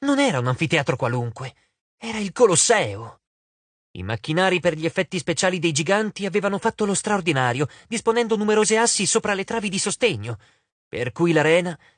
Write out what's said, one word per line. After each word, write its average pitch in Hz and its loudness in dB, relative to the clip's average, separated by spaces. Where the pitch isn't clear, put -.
Non 285 2
era 220 2
un 123 -2
anfiteatro 139 0
qualunque, 123 -4
era 226 -8
il 202 -4
Colosseo. 160 2
I 90 -8
macchinari 160 0
per 170 2
gli 156 -6
effetti 175 -2
speciali 180 0
dei 165 0
giganti 196 -2
avevano 196 0
fatto 220 -2
lo 196 0
straordinario, 147 0
disponendo 226 0
numerose 214 2
assi 226 0
sopra 208 0
le 190 -4
travi 226 -4
di 190 -4
sostegno, 120 -2
per 123 -6
cui 170 2
l'arena 160 2